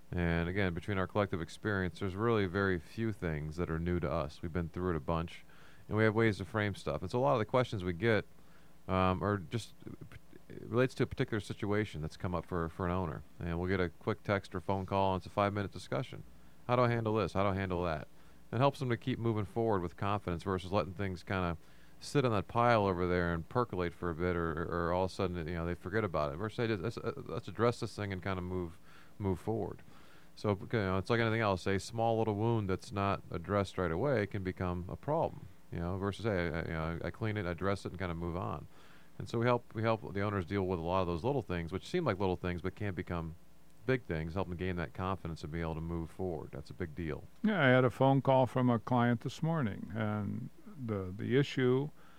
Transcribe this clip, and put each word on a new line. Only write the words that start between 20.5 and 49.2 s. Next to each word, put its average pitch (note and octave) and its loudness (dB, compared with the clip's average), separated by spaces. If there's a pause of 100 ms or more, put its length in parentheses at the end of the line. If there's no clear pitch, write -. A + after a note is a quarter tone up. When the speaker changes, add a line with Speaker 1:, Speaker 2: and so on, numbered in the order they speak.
Speaker 1:
letting F#2+ 2
things F#2+ -4
kinda F2+ 0 (460)
sit C#3 0
on A#2+ 4
that G2 0
pile A#2 6
over F2+ 2
there F2 2
and E2 -2
percolate F2+ 0
for F2 -4
a E2 -2
bit, F2 2
or, E2 0
or E2+ 0
all F#2 2
of F#2 -4
a - -12
sudden, F#2 0 (120)
you F2 -4
know, E2+ -2
they F2 0
forget G2+ -2
about D2+ 0
it. D#2 -6
Versus, G#2+ -4 (100)
"Hey, A2 2
let's, G2 -4
uh, - -2 (160)
let's - -6
address A2 2
this - -6
thing G2+ -2
and F#2 -4
kinda F#2+ -2
move, F2+ -4 (400)
move F#2+ 2
forward." A2 -4 (520)
So, G#2 2 (140)
you A#2 2
know, F#2+ 2
it's F#2 -2
like A#2 4
anything A2+ 4
else. G2 2
A G2 4
small A2+ 2
little A2 2
wound A2 2
that's - -2
not G2 0
addressed F#2 0
right F2+ 2
away G#2+ 2
can G2 -6
become F2+ -2
a - -6
problem, - -2 (260)
you F2 -4
know, F2 -2
versus, G2 -2
"Hey, F#2 2
I, D#2+ -2
you D#2+ -4
know, D#2+ -2
I E2+ -2
clean G#2+ -2
it, G#2 -2
I F2 0
address F#2 0
it, G2+ -4
and F2+ -10
kinda F2 -2
move E2+ -2
on." F#2+ -4 (520)
And - -8
so A#2+ -2
we A#2 2
help, A#2+ 4 (100)
we A2 -2
help A2+ 0
the G2 0
owners G2+ 2
deal G2 2
with F2+ 2
a - -2
lot F2+ 2
of F2 2
those F2 0
little C3 2
things, E2+ -4
which F#2 -4
seem F3 -2
like G2+ 2
little F#2 2
things, F2+ -2
but F2+ -2
can G2+ -4
become E2 -4 (500)
big B2+ 0
things, D#2+ -2
help F#2 0
them F2 -6
gain F2+ -2
that E2 -4
confidence F#2 -4
and D#2 -6
be E2 -4
able E2 -2
to D#2+ -4
move E2 -4
forward. E2+ -4
That's C#2+ -10
a - -12
big D#2+ -6
deal. D#2 -4 (180)
Speaker 2:
Yeah, G#3 2
I C3+ 8
had B2+ 8
a B2 6
phone C3+ 6
call C3 6
from B2+ 2
a A#2 4
client A#2+ 4
this - -6